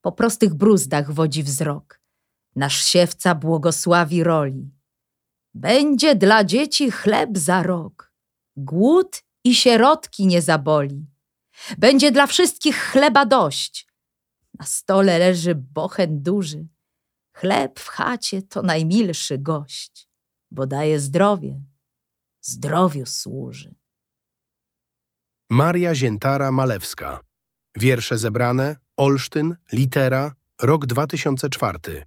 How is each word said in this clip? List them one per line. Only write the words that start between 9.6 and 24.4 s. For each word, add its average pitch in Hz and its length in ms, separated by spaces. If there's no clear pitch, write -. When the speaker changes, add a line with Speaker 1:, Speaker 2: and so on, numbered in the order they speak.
Speaker 1:
nie 175 140
zaboli. 147 640
Będzie 269 340
dla 269 160
wszystkich - 500
chleba 277 480
dość. 202 600
Na - 60
stole 190 540
leży 175 360
bochen 156 680
duży. 160 440
Chleb - 440
w - 80
chacie - 540
to 196 200
najmilszy 165 760
gość, 143 720
bo 135 160
daje 147 320
zdrowie, 143 640
zdrowiu 147 640
służy. 131 680